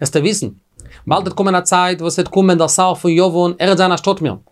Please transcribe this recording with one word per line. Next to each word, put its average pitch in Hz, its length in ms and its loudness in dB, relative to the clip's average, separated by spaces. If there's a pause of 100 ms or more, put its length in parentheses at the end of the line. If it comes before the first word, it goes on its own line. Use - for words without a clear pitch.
עס 143 100 -4
צו 160 80 0
וויסן. 180 280 -2 (600)
באלד 180 140 0
וועט 180 120 -6
קומען 190 220 0
א 180 60 2
צייט, 180 400 0
וואס 165 180 -2
וועט 175 80 -2
קומען 185 300 2
דער 160 100 2
שר 185 260 0
פון 175 180 -2
יוון, 175 480 2
ער 180 100 0
האט 190 80 4
זיין 180 200 2
שטאט 196 240 -2
מיר. 127 140 -4 (160)